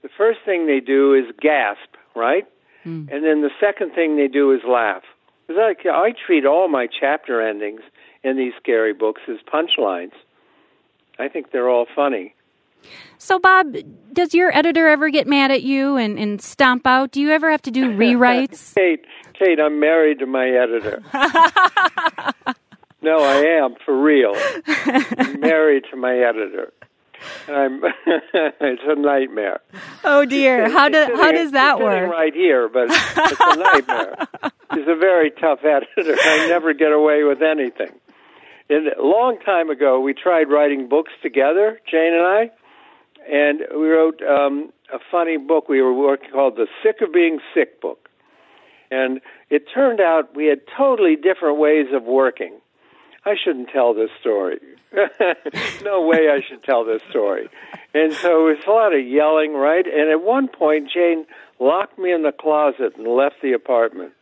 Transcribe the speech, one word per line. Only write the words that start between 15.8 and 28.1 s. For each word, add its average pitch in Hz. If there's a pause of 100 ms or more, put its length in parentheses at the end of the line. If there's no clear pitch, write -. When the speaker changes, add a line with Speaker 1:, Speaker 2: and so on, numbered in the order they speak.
Speaker 2:
and, 214
and 208
stomp 254
out? 262
Do 277
you 294
ever 311
have 302
to 254
do 254
Speaker 1:
<laughs> 202
Speaker 2:
rewrites? 247
Speaker 1:
Kate, 180 (340)
Kate, 180
I'm 151
married 151
to 135
my 131
editor. 117 (120)
Speaker 2:
<laughs> - (1900)
Speaker 1:
No, 156
I 139 (260)
am, 123 (100)
for 135
real. 135 (320)
I'm 262
married 156
to 135
my 127
editor. 110 (800)
I'm, 139
<laughs> 165
it's 151